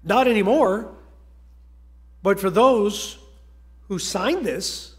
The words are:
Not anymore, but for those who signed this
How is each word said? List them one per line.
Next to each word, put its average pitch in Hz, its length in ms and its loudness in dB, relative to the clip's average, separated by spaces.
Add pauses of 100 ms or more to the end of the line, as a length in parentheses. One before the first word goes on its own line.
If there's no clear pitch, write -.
Not 247 240 2
anymore, 220 640 0 (1300)
but 196 160 0
for 190 120 -2
those 214 680 2 (680)
who 190 100 -6
signed 240 480 -4
this - 520 -8